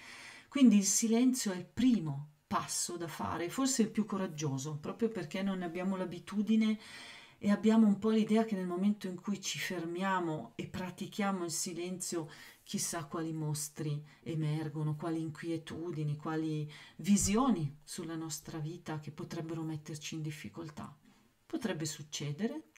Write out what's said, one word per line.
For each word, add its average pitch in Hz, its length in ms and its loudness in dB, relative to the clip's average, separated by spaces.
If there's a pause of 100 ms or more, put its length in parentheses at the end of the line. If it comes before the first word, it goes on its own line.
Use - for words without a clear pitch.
(480)
Quindi 247 280 10
il 202 80 8
silenzio 233 680 4
è 180 40 -2
il 180 80 -6
primo 160 680 2 (140)
passo - 500 -2
da 339 120 -6
fare, - 400 -4
forse 262 340 2
il 214 80 4
più 208 140 0
coraggioso, 151 720 -2
proprio 196 320 -2
perché 190 340 -4
non 196 160 0
ne 185 60 -4
abbiamo 180 320 -2
l'abitudine 208 840 2 (640)
e 202 80 4
abbiamo 220 360 8
un 202 120 6
po' 220 120 2
l'idea 220 340 6
che 220 100 -2
nel 185 120 -2
momento 190 420 2
in 180 100 -6
cui - 220 -4
ci - 180 -6
fermiamo 175 1000 -2
e 165 100 -6
pratichiamo 185 800 -4
il 170 40 -4
silenzio, 175 800 -4 (340)
chissà - 440 -4
quali 165 260 -4
mostri 151 720 -4 (180)
emergono, 156 720 -2
quali 165 280 -2
inquietudini, 156 960 -4
quali 156 540 -2 (260)
visioni 196 840 4
sulla 165 320 -8
nostra 160 440 -8
vita 156 420 -6
che 151 100 -12
potrebbero 165 520 -6
metterci 160 540 -8
in 156 60 -4
difficoltà. - 720 -10 (520)
Potrebbe 180 400 -2
succedere, 190 920 -6